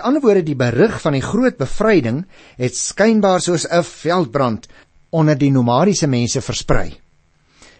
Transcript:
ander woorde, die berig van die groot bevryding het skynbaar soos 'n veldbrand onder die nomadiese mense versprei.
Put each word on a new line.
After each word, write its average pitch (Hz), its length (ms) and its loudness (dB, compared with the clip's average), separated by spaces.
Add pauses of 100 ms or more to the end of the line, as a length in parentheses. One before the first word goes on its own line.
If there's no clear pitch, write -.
ander 285 160 0
woorde, 202 240 2
die 143 120 -4
berig 123 440 0
van 147 160 -2
die 123 80 -4
groot 240 320 0
bevryding 147 680 0 (380)
het 123 160 -4
skynbaar 202 640 2
soos 170 240 -2
'n 170 180 0
veldbrand 139 840 -4 (420)
onder 151 260 2
die 139 160 2
nomadiese 135 560 2
mense 120 340 -2
versprei. - 520 -2 (880)